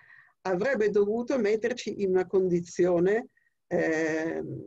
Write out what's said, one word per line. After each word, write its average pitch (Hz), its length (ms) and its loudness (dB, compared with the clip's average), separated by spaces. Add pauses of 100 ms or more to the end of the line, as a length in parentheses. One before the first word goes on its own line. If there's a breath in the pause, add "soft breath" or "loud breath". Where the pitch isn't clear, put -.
(420 loud breath)
avrebbe 208 480 0
dovuto 226 480 0
metterci 220 640 -2
in 190 80 0
una 185 160 2
condizione 180 1000 2 (440)
eh, 160 680 -2 (240)